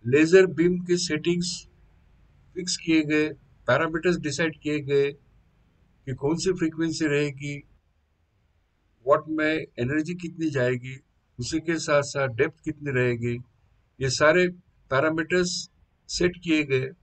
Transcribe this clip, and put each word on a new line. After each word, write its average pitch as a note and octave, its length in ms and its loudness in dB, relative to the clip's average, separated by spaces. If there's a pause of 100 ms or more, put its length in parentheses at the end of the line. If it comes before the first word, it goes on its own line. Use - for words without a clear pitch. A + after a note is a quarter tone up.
लेजर D#3+ 440 6
बीम F3 320 2
के F3 160 0
सेटिंग्स F3 520 -2 (1080)
फिक्स F3+ 200 -6
किए D#3+ 280 2
गए, D3+ 240 2 (400)
पैरामीटर्स D#3+ 480 2
डिसाइड D3+ 440 -4
किए D3+ 200 -4
गए C#3 300 2
कि - 1040 -18
कौन D3 220 -2
सी F3 160 -2
फ्रीक्वेंसी D#3+ 540 -2
रहेगी, C#3+ 500 -2 (1500)
what D3+ 220 4
में D#3 380 -2 (120)
एनर्जी D3+ 360 -2
कितनी D#3+ 360 -6
जाएगी, B2+ 440 -2 (440)
उसी D#3 220 -4
के D#3+ 180 -2
साथ D3 260 2
साथ C3+ 320 -4
डेप्थ D3+ 280 -2
कितनी D3 280 -8
रहेगी, B2 420 0 (680)
ये C3 100 0
सारे E3 380 4 (420)
पैरामीटर्स D#3+ 640 0 (560)
सेट F3+ 360 -2
किए D#3 200 2
गए। C3 260 -2 (120)